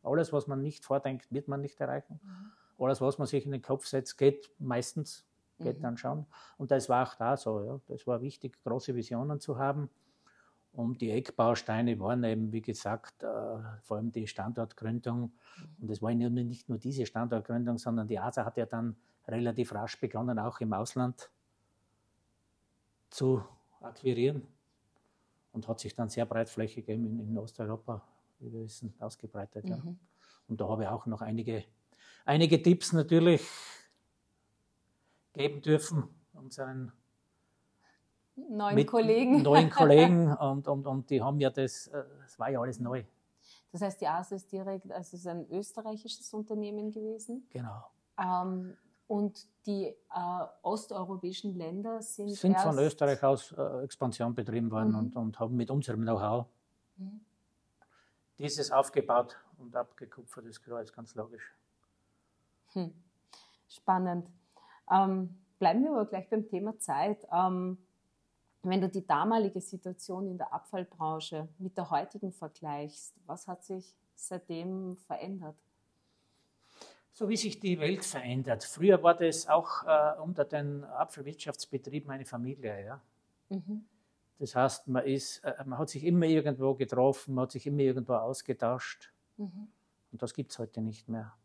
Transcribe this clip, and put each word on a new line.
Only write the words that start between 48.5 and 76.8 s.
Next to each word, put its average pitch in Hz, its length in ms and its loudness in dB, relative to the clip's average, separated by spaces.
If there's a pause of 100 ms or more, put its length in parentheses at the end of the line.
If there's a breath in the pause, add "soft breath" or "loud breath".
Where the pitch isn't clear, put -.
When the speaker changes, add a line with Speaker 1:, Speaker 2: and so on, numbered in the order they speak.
Speaker 2:
und 208 400 -2 (200)
die, 196 200 -2
äh, - 80 -8 (680)
osteuropäischen 190 920 -4
Länder 202 440 -6
sind 208 300 -8
Speaker 1:
Sind 190 280 4
von 160 180 4
Speaker 2:
erst 139 100 6
Speaker 1:
Österreich 143 380 2
aus, 135 280 4
äh, 135 300 -4
Expansion 120 520 -2
betrieben 113 360 -2
worden 110 220 2
Speaker 2:
Mhm. 107 60 2
Speaker 1:
und, 120 180 -2
und 110 240 -4
haben 117 160 0
mit 117 140 0
unserem 127 320 -2
Know-how 113 440 0 (500)
Speaker 2:
Mhm. 196 240 -12 (1160 soft breath)
Speaker 1:
dieses 143 320 -4
aufgebaut 131 680 2 (220)
und 120 180 -18
abgekupfert, 120 720 -10
ist 113 160 -20
klar, 120 180 -10
ist 110 140 -14
ganz 117 200 -18
logisch. 110 380 -12 (1200)
Speaker 2:
Hm. 175 220 -4 (760 soft breath)
Spannend. 180 640 0 (600 soft breath)
Ähm, 190 460 4 (220)
bleiben 190 240 4
wir 311 80 2
aber 226 160 2
gleich 190 240 -8
beim 214 180 0
Thema 208 300 -4
Zeit. 175 540 -2
Ähm, 185 460 0 (840)
wenn 185 180 2
du 185 80 2
die 190 180 -6
damalige 196 540 2
Situation 185 680 -10
in 180 100 -8
der - 140 -8
Abfallbranche 160 960 -6 (100)
mit 185 180 -8
der 175 140 -6
heutigen 180 400 -4
vergleichst, 147 840 -10 (120)
was 175 220 -12
hat - 160 -12
sich 185 320 -10 (180)
seitdem 180 840 -8
verändert? 170 580 -10 (1600 loud breath)